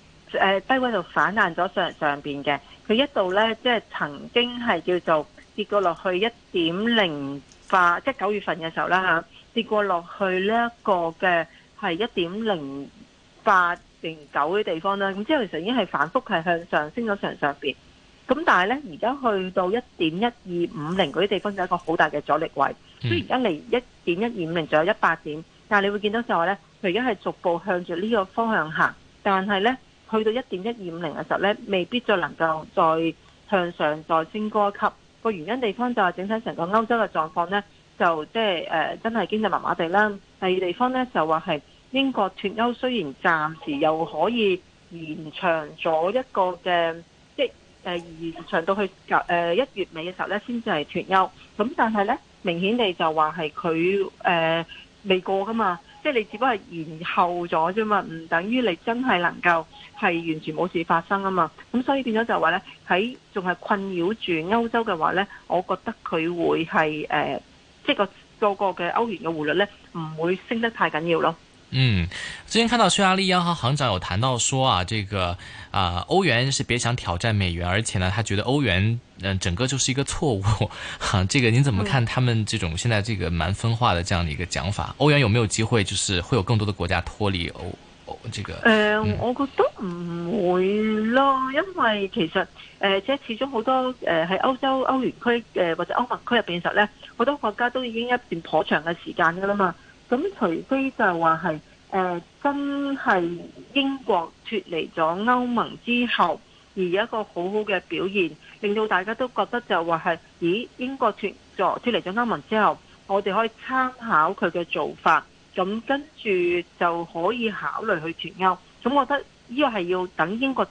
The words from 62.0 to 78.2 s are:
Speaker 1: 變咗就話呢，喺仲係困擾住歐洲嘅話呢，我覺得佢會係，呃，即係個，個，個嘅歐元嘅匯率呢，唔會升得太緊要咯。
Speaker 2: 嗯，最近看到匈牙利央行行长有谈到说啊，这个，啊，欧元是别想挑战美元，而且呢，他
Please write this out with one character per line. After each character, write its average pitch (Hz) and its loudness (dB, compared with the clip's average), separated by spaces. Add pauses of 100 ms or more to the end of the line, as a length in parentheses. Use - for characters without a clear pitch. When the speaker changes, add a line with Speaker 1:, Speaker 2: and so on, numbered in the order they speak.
Speaker 1:
變 220 -2
咗 226 0
就 196 0
話 160 2
呢， 180 0 (260)
喺 214 0 (180)
仲 185 -4
係 180 0
困 202 -2 (120)
擾 180 0
住 180 -6 (180)
歐 233 2
洲 233 0
嘅 196 -2
話 156 2
呢， 190 0 (200)
我 170 0
覺 190 -2
得 - -6 (100)
佢 170 0
會 160 2
係， 156 0
呃， 143 -2 (440)
即 294 2
係 202 0 (320)
個， 208 2
個， 196 0
個 175 -6
嘅 175 -2
歐 226 0
元 185 -6
嘅 156 -6
匯 151 -4
率 151 0
呢， 196 2 (260)
唔 160 -6
會 185 0
升 226 -2
得 226 0
太 180 0
緊 156 -2
要 165 2
咯。 156 0 (380)
Speaker 2:
嗯， 117 4 (420)
最 220 2
近 233 4
看 240 2
到 202 6
匈 202 4
牙 190 4
利 190 2
央 180 4
行 170 0
行 127 0
长 143 2
有 - 2
谈 - -2
到 127 2
说 131 2
啊， 92 4
这 104 -4
个， 92 -2 (340)
啊， 90 2
欧 185 4
元 127 2
是 139 0
别 120 0
想 120 0
挑 87 -2
战 113 2
美 92 2
元， 87 -4
而 95 2
且 - -4
呢， 92 2
他 113 0